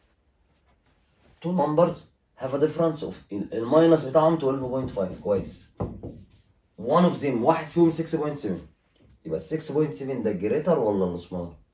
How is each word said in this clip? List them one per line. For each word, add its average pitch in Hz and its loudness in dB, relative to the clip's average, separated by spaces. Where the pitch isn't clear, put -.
Two 165 -4
numbers 160 2
have 131 -4
a 123 -2
difference 156 2
of، - -8
ال-، - -8
الماينس 151 4
بتاعهم 160 4
twelve 131 -2
point 131 -4
five، 90 -4
كويس. - -4
One 160 4
of - -6
them، 123 -2
واحد 143 2
فيهم 165 4
six 160 -4
point 147 -4
seven، 104 -6
يبقى 160 -6
ال 156 -6
six - -8
point 147 -2
seven 131 -6
ده 107 0
جريتر 131 0
ولا 95 0
السمولر؟ 87 -10